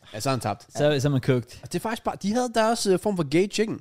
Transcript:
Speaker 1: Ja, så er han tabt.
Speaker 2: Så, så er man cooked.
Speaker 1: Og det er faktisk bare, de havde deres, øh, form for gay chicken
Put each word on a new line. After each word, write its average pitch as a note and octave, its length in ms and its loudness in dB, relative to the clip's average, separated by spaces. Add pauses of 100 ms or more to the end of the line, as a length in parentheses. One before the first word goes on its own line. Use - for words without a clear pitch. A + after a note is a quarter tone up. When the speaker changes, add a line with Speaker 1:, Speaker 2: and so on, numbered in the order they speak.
(140)
Speaker 1:
Ja, A2 60 -10
så B2 100 -2
er - 20 2
han C3 80 -2
tabt. G2+ 240 -6 (100)
Speaker 2:
Så, D3 260 2
så C3 80 0
er D3 40 2
man C3 100 2
cooked. B2+ 280 0 (140)
Speaker 1:
Og - 100 -12
det F3 60 -4
er - 0 -
faktisk A3+ 240 -6
bare, G#3+ 180 -4
de G3 120 -2
havde B3 200 0
deres, A3+ 340 2
øh, F#3 120 4
form G#3 160 0
for D#3+ 140 -2
gay F3+ 220 2
chicken G#3+ 300 -2